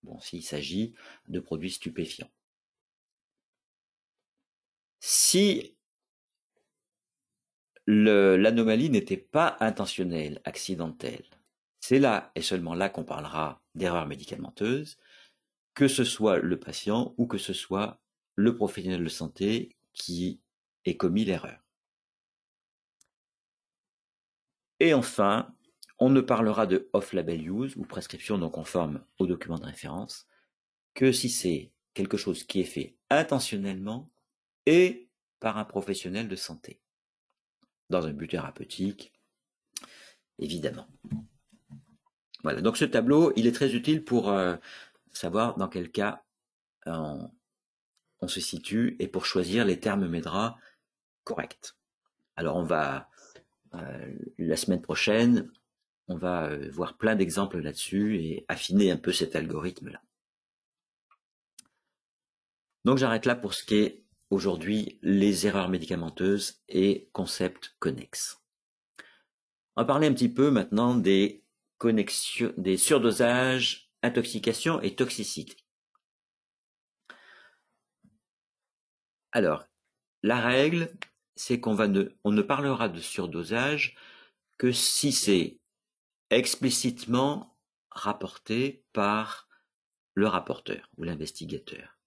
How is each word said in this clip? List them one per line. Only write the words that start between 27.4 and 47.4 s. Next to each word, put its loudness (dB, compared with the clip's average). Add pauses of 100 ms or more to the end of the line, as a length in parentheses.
use -4
ou -10
prescription -8
non -2
conforme -4 (140)
aux 2
documents -4
de -10
référence -12 (680)
que 4
si 0
c'est -2 (240)
quelque -4
chose -4
qui -4
est 2
fait -10 (120)
intentionnellement -2 (560)
et 4 (300)
par -4
un -4
professionnel -6
de -8
santé, -14 (1080)
dans 0
un -6
but -10
thérapeutique, -8 (1300)
évidemment. -6 (1500)
Voilà, -2
donc 0
ce 2
tableau, 4
il 4
est 6
très 0
utile 0
pour, 2
euh, 0 (560)
savoir -2
dans -4
quel -8
cas, -4 (640)
euh, -6
on, -8 (880)